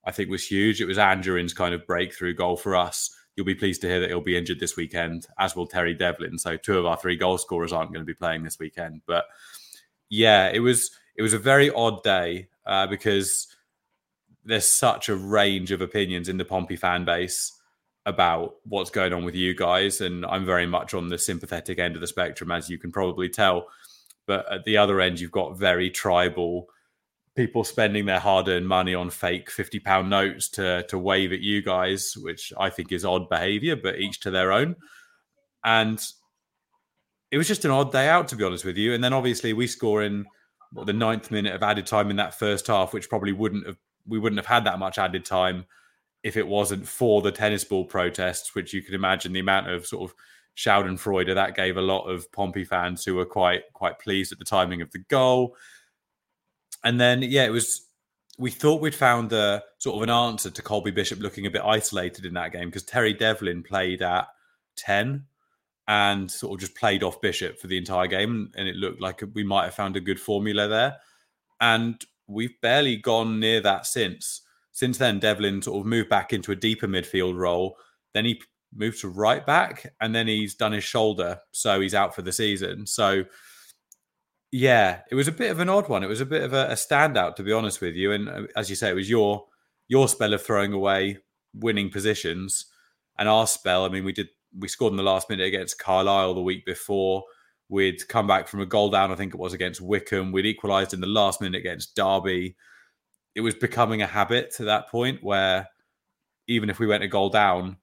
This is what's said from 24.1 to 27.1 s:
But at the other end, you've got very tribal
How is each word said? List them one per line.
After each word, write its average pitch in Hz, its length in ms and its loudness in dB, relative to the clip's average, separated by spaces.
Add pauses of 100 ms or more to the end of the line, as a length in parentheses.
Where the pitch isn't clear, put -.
But 98 260 -2
at 95 120 -8
the 110 120 4
other 98 240 6
end, 87 200 2
you've 85 100 -10
got 90 260 -2
very 90 320 2
tribal 87 800 2 (680)